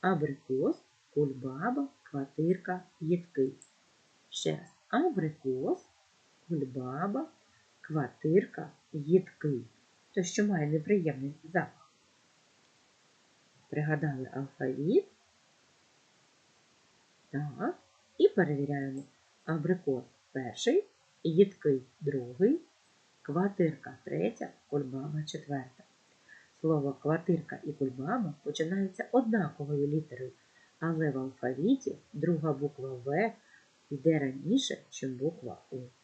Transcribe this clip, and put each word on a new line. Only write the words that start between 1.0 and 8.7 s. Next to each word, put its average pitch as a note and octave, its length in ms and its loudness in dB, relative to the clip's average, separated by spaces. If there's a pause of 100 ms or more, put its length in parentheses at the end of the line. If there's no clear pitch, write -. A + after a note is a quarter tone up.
кульбаба, D3 720 0 (140)
квартирка, F3 800 -2 (180)
їдкий. D#3 540 0 (760)
Ще - 200 -2
раз. - 180 -6 (200)
Абрикос, F#3 1000 -2 (640)
кульбаба, D3 800 -4 (520)
квартирка, D#3 920 0 (220)